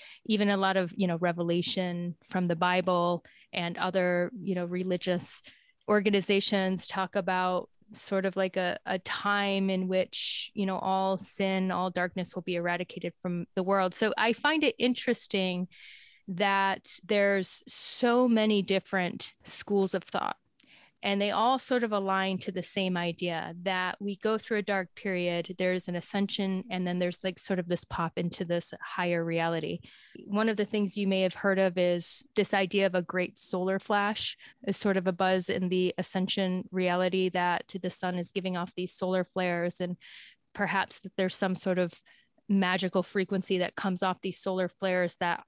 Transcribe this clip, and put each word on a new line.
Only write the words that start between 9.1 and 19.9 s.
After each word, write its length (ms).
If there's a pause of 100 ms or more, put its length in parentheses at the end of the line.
in 160
which, 680
you 120
know, 120
all 380
sin, 540
all 200
darkness 440
will 80
be 140
eradicated 560 (100)
from 320
the 80
world. 320
So 240
I 140
find 320
it 140
interesting 920 (580)
that 800
there's 640
so 580
many 360
different 720 (100)
schools 500